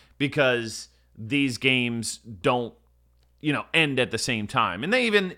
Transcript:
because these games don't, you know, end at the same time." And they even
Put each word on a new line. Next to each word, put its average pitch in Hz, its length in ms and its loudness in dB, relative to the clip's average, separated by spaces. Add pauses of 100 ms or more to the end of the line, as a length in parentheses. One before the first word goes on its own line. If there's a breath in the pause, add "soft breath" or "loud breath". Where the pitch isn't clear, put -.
(160 soft breath)
because 127 720 0 (260)
these 127 440 -2
games 120 580 0
don't, 117 560 -2 (720)
you 151 100 0
know, 113 220 -4
end 147 260 2
at 120 100 0
the 113 60 -6
same 110 300 -4
time." 104 380 0
And 170 60 -4
they 247 140 2
even 202 340 0